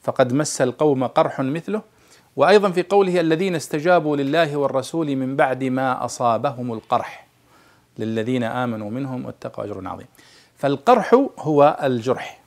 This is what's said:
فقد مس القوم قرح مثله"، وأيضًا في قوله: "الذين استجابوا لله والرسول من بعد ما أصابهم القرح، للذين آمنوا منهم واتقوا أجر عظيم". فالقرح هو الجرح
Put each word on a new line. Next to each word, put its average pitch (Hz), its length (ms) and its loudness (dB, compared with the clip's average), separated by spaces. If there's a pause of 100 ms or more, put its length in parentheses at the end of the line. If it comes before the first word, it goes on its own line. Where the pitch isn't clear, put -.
فقد 123 320 0
مس 147 280 -2
القوم 131 460 0
قرح - 340 0
مثله"، 160 400 -4 (540)
وأيضًا 190 360 4
في 175 120 -2
قوله: 190 360 2
"الذين 165 360 0
استجابوا 151 640 0
لله 143 380 0
والرسول 139 600 -2
من 131 200 -4
بعد 135 280 0
ما 131 420 -2
أصابهم 123 680 -2
القرح، - 540 -4 (720)
للذين 110 460 -2
آمنوا 113 460 -4
منهم 127 360 -8
واتقوا - 380 -12
أجر 98 240 -10
عظيم". 92 200 -12 (500)
فالقرح 233 680 4 (140)
هو 143 440 4
الجرح 123 640 -2